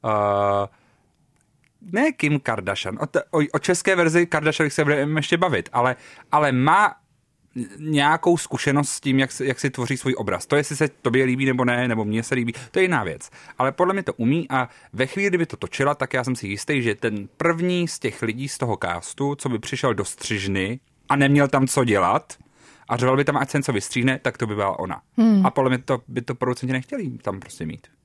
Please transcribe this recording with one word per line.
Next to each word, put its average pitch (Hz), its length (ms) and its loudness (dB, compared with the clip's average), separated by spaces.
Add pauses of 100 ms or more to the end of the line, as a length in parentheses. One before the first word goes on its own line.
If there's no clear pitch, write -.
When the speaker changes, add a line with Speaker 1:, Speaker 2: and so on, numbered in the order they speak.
Speaker 1:
eh, 101 640 0 (1120)
ne 226 300 0
Kim 147 280 0
Kardashian, 101 600 -4
o 151 60 -4
te-, 151 240 0
o, 165 80 0 (140)
o 147 60 0
české 185 380 2
verzi 170 300 4
Kardashian 151 440 0
se 156 140 0
budeme 147 340 2
ještě 151 180 0
bavit, 160 360 0
ale, 123 240 2 (360)
ale 151 200 4
má 156 420 4 (840)
nějakou 156 580 2
zkušenost 139 540 0
s - 100 -8
tím, 135 180 2
jak 135 140 0
si, 131 140 -4
jak 127 140 -2
si 139 100 0
tvoří 127 260 -4
svůj 127 220 -2
obraz. 98 280 -4
To, 143 100 2
jestli 147 200 -2
se 151 120 2
tobě 131 360 0
líbí 131 220 0
nebo 127 180 2
ne, 123 240 2
nebo 110 160 0
mně 110 180 -2
se - 120 -4
líbí, 117 180 -2 (180)
to - 80 0
je 190 60 4
jiná 156 200 0
věc. 76 260 -10 (280)
Ale 131 140 2
podle 180 220 2
mě 196 80 -2
to - 120 -4
umí 139 360 0
a 127 180 0 (240)
ve 127 140 -2
chvíli, 196 220 -2
kdyby 175 180 0
to - 100 -12
točila, - 380 -2
tak - 200 -4
já 123 100 0
jsem 123 120 -2
si - 120 -10
jistý, 123 340 -2
že 113 120 0
ten 104 420 -4
první 170 520 0
z - 100 -10
těch - 240 -6
lidí 123 260 -4
z - 100 -10
toho 113 180 -2
castu, 95 580 -4
co - 140 -6
by 117 100 -2
přišel 123 360 -2
do 98 100 -4
střižny 98 760 -4 (280)
a 139 80 2
neměl 143 320 4
tam 135 180 2
co 131 180 2
dělat, 101 480 2 (560)
a 117 80 -2
řval 127 200 2
by 139 80 2
tam, 143 120 0
ať 135 140 -2
se 147 80 0
něco 135 140 -2
vystříhne, 123 500 -2
tak - 160 -4
to 120 80 -4
by 104 80 -4
byla 98 240 0
ona. 90 220 -6 (180)
Speaker 2:
Hmm. 214 280 6
Speaker 1:
A - 40 4
podle 131 200 2
mě 127 80 0
to, 127 300 -4
by 123 140 -6
to 127 120 -6
producenti 127 380 -4
nechtěli 135 380 -6 (120)
tam 95 180 -6
prostě - 260 -12
mít. - 200 -12 (180)